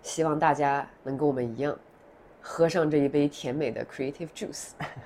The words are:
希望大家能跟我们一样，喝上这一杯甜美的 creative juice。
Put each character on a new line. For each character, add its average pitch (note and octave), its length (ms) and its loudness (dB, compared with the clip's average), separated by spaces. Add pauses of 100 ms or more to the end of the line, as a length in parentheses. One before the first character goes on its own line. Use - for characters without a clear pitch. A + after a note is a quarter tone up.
希 - 220 -2
望 D3+ 140 0
大 D3+ 160 4
家 C#3 340 0 (140)
能 C3+ 140 -4
跟 D3 120 2
我 C#3+ 40 2
们 B2+ 140 0
一 A#2 120 -6
样， C#3 200 -4 (640)
喝 - 260 2
上 D#3 240 4
这 D3+ 60 4
一 C#3 100 6
杯 C#3+ 220 4
甜 C#3+ 260 -6
美 C#3+ 160 -2
的 A2+ 140 -6
creative C#3 500 -8
juice。 - 360 -10 (360)